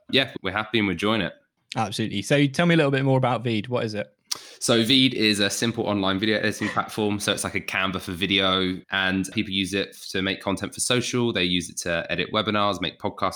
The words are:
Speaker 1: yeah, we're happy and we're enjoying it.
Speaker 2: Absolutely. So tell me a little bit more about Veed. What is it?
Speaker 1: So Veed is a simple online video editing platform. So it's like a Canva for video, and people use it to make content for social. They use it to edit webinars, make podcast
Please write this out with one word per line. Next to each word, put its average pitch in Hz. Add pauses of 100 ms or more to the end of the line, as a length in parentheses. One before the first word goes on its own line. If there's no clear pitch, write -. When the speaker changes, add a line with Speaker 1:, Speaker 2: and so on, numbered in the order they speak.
Speaker 1:
yeah, 131 (100)
we're 95
happy 110
and 104
we're 92
enjoying 104
it. 82 (420)
Speaker 2:
Absolutely. 104
So 147
tell 139
me 170
a 170
little 147
bit 139
more 131
about 120
Veed. 117
What 120
is 107
it? 104 (500)
Speaker 1:
So 117
Veed 131
is 107
a 98
simple 113
online 95
video 107
editing 104
platform. 104
So 101
it's 113
like 92
a 95
Canva 95
for 95
video, 92 (100)
and 95
people 104
use 95
it - (140)
to 95
make 95
content 95
for -
social. 120
They 98
use 90
it -
to 85
edit 87
webinars, 104
make 85
podcast 95